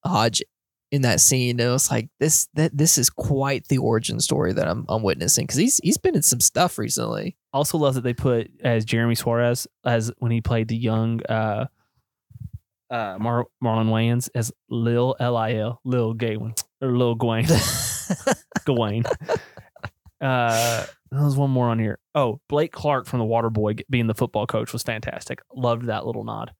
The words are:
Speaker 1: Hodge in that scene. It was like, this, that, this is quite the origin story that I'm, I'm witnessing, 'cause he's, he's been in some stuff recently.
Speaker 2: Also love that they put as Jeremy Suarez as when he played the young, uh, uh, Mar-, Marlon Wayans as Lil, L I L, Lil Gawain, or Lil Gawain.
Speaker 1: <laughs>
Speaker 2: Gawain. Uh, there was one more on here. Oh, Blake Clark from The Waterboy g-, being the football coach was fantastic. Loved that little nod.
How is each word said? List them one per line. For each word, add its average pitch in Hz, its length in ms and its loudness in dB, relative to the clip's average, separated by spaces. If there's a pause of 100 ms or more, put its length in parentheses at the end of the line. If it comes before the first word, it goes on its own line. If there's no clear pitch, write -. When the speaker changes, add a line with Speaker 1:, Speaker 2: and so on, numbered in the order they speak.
Speaker 1:
Hodge 117 380 2 (480)
in 143 120 0
that 117 180 2
scene. 123 400 2
It 120 80 2
was 127 220 0
like, 117 180 -2 (100)
this, - 360 2
that, 156 220 2
this 156 220 4
is 123 120 2
quite 135 580 -2
the 135 100 2
origin 113 420 0
story - 320 0
that - 160 0
I'm, - 200 -4
I'm 113 140 -2
witnessing, 85 440 0
'cause 123 100 -4
he's, 220 260 2
he's 233 160 2
been 370 180 0
in - 60 2
some 120 180 2
stuff - 380 2
recently. 113 580 -4 (160)
Speaker 2:
Also 143 260 0
love 139 160 2
that 127 80 -2
they 123 120 0
put 120 360 0 (120)
as 117 220 2
Jeremy 117 300 2
Suarez 120 520 0 (180)
as 117 340 0
when 117 140 0
he 117 80 0
played 113 280 0
the 117 80 -2
young, 113 520 0
uh, 110 380 -2 (1200)
uh, 107 300 -4
Mar-, 120 260 0 (160)
Marlon 113 280 2
Wayans 117 440 2
as 120 180 -2 (160)
Lil, 120 520 0
L 123 160 0
I 113 180 0
L, 110 300 -4
Lil 120 300 0
Gawain, 110 400 -4 (260)
or 127 160 0
Lil 120 180 2
Gawain. 113 320 0 (600)
Speaker 1:
<laughs> - 580 -4
Speaker 2:
Gawain. 117 400 0 (1160)
Uh, 117 640 0 (280)
there 139 120 0
was 143 120 2
one 139 140 2
more 123 180 2
on 113 100 0
here. 107 200 -2 (160)
Oh, 127 340 0
Blake 151 240 0
Clark 143 340 -2
from 123 140 -2
The 113 40 0
Waterboy 110 540 0
g-, - 100 -12
being 120 180 2
the 110 80 2
football 107 320 0
coach 113 260 -4
was 123 100 -8
fantastic. - 580 -8 (140)
Loved 120 320 0
that 107 200 -4
little 113 180 -6
nod. 110 360 -10